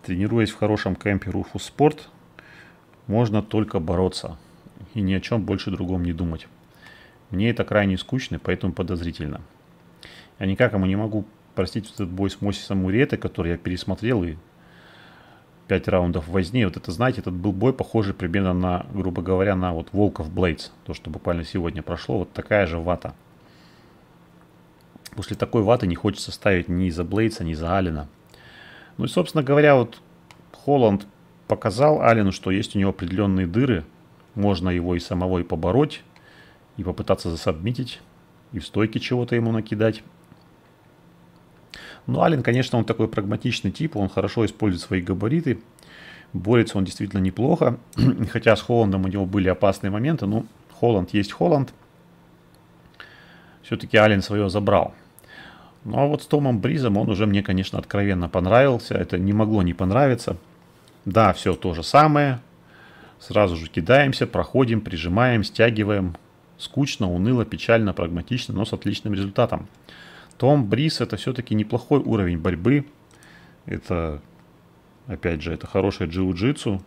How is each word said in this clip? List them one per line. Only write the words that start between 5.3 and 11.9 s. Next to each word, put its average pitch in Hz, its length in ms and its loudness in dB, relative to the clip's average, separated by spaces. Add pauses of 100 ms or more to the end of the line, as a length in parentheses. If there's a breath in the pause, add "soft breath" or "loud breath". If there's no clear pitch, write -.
больше 98 260 -4
другом 90 340 -2
не 87 80 -2
думать. 82 360 -6 (800 loud breath)
Мне 104 200 0
это 117 140 -2
крайне 101 320 2
скучно, 90 440 -6
поэтому 90 320 -2
подозрительно. 85 680 -6 (1000 loud breath)
Я 98 60 -2
никак 104 260 2
ему 95 140 2
не 95 100 2
могу 107 280 -4 (300)
простить 98 320 -4
вот - 80 -20